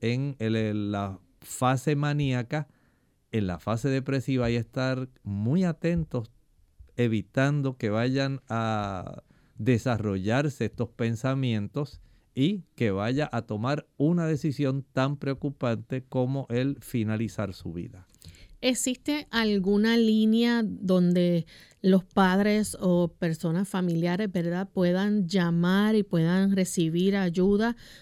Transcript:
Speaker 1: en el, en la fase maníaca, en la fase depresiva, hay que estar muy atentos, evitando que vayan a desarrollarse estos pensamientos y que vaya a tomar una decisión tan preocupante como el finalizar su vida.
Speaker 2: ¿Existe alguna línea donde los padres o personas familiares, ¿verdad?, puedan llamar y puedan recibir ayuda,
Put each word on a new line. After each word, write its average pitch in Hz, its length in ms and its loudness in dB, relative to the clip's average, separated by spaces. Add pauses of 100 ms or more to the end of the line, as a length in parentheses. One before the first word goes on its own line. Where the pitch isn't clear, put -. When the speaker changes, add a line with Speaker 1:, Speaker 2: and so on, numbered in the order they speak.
Speaker 1:
en 131 380 -2
el, 110 180 -2
en 104 360 -2
la 101 280 -6 (200)
fase 135 560 -2
maníaca, 143 720 -2 (640)
en 107 140 0
la 87 120 -4
fase 117 300 -2
depresiva, 131 580 0
hay 117 80 0
que 120 60 0
estar 131 480 -4 (140)
muy 113 420 0
atentos, 165 640 -2 (640)
evitando 131 800 0
que 107 140 -4
vayan 131 580 -2
a 107 760 -4 (360)
desarrollarse 110 1080 0
estos 117 240 -4
pensamientos 123 1120 -4 (340)
y 170 300 -2 (100)
que 117 160 0
vaya 117 420 -2
a 117 100 -2
tomar 123 440 -4 (100)
una 165 300 2
decisión 139 640 -2
tan 139 240 0
preocupante 131 840 -4
como 131 460 -2
el 131 320 -2
finalizar 110 720 -2
su 87 200 -10
vida. 87 340 -12 (560)
Speaker 2:
¿Existe 262 680 -2
alguna 208 640 2
línea 226 680 4
donde 180 800 2 (340)
los 185 240 4
padres 202 760 2
o 175 300 2
personas 170 580 -2
familiares, 180 640 -2
¿verdad?, 175 400 -2
puedan 190 560 2
llamar 180 720 4
y 208 60 4
puedan 185 520 2
recibir 180 640 2
ayuda, 202 580 2 (280)